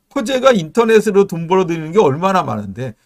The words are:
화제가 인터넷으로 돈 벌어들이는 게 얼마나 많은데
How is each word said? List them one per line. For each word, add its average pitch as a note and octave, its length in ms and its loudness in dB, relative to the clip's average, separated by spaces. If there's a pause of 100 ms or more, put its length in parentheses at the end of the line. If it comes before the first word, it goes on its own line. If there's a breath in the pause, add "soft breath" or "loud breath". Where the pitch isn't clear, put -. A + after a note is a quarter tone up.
(100)
화제가 C4 420 0
인터넷으로 G#3 760 2
돈 E3 220 -8
벌어들이는 E3 440 -2
게 G3+ 60 0
얼마나 F3+ 440 2
많은데 A2+ 520 -8 (120)